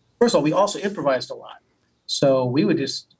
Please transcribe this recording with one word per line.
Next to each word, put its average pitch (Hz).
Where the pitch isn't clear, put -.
First 233
of 165
all, -
we 151
also 196
improvised 143
a 135
lot. -
So 135
we 135
would 175
just, -